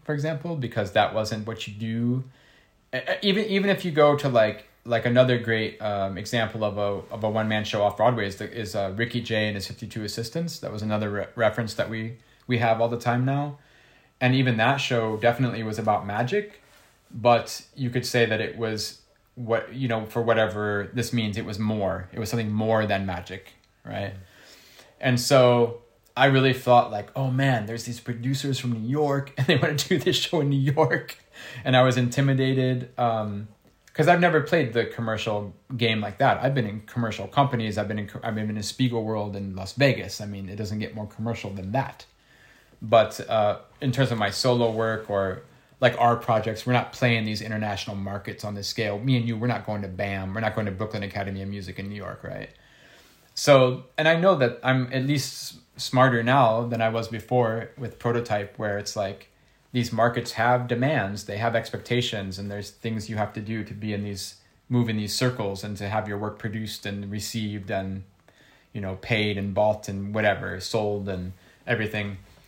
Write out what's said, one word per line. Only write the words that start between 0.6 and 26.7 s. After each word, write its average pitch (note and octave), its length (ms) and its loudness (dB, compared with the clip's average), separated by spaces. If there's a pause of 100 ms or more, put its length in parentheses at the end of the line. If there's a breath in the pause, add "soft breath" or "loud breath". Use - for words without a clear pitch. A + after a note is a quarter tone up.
that G#2 200 4
wasn't G#2+ 340 -4
what A2 200 -10
you G#2 60 -12
do. A#2 500 -2 (680 soft breath)
E-, B2+ 40 -2
e-, - 240 -4
even, G#3 240 2
even G3 240 2
if F3+ 160 0
you F3 60 -4
go D3 260 6
to, C#3+ 120 -2
like, A2 360 2 (200)
like, A#2 200 0
another B2 320 6
great, A2 440 -2
um, G2 360 -2
example A2 460 -2
of G#2 140 -2
a, G2+ 240 -2 (120)
of G#2+ 100 -6
a A2 60 2
one-man G#2+ 340 0
show G#2+ 200 0
off G2+ 140 2
Broadway A2 300 2
is F#2+ 100 -8
the, - 140 -8
is, G#2+ 240 -8
uh, G2 200 -2
Ricky A2+ 260 -2
Jay G#2+ 260 0
and G#2 80 -4
his G2 120 -8
fifty-two G#2+ 360 -10
Assistants. D#3+ 560 -6
That G#2 120 -8
was G#2 100 -8
another G#2+ 280 -2
re-, G2+ 260 -4
reference A2 400 2
that G2 140 -2
we, A2+ 280 -8 (300 soft breath)
we B2 120 2
have A2+ 220 4
all A#2+ 80 4
the A#2 100 -4
time B2 260 0
now. C#3+ 320 -2 (640 soft breath)
And B2+ 140 4
even B2+ 220 2
that B2 200 4
show A2+ 400 0
definitely A#2 460 2
was G#2+ 160 -4
about G#2 260 0
magic, B2 560 -4 (500 soft breath)
but A#2 500 2 (140)
you B2+ 140 -4
could B2 160 -2
say A#2 200 2
that A2 160 0
it - 160 -6
was A2 440 -6 (340)
what, A2+ 380 -2
you C3 140 -2
know, A2+ 180 -2
for A#2 160 -4
whatever G#2 720 2
this A#2 200 -2
means, G#2+ 240 0
it A2+ 80 -6
was G#2 120 -8
more. G2 540 -2
It - 80 -8
was G#2 100 -4
something A2+ 220 -2
more A2 340 2
than G2 200 0
magic, F#2 480 -8 (320)
right? G2 280 -6 (840 loud breath)
And B2 200 2
so A#2+ 640 6 (360)
I C3 80 6
really C3+ 280 6
thought, B2 380 6